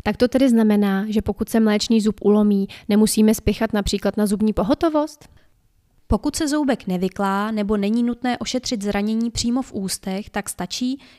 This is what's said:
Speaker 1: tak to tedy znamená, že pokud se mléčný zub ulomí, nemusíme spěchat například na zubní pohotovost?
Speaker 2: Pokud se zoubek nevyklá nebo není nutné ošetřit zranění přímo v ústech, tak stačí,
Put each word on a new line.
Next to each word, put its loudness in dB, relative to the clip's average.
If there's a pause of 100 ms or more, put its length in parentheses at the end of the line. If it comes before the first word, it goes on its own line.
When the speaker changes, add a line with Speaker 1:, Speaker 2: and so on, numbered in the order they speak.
Speaker 1:
tak -2
to 4
tedy 4
znamená, 4
že 0
pokud -4
se 2
mléčný 2
zub 0
ulomí, 4 (200)
nemusíme 4
spěchat -2
například -2
na 2
zubní 0
pohotovost? -2 (800)
Speaker 2:
Pokud -2
se -2
zoubek -2
nevyklá -2
nebo -2
není -2
nutné -4
ošetřit -6
zranění -2
přímo -4
v -12
ústech, -8
tak -8
stačí, -6 (180)